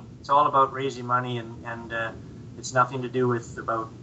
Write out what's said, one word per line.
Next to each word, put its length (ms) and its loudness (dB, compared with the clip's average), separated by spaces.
It's 100 -10
all 160 8
about 260 6
raising 360 -4
money, 320 0
and, 260 -10
and, 260 -8
uh, 200 -4
it's 140 -10
nothing 280 4
to 80 -4
do 180 2
with 300 0
about 320 -4